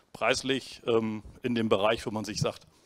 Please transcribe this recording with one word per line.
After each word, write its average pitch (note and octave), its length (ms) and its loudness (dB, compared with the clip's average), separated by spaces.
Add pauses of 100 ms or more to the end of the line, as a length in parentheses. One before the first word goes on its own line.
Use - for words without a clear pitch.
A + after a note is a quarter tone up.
(140)
preislich, C3 720 -2
ähm, A2 340 0 (220)
in A#2+ 100 0
dem A2+ 160 0
Bereich, G#2+ 380 4
wo A2+ 40 -4
man G#2+ 140 -4
sich G2+ 140 -6
sagt, - 260 -4 (200)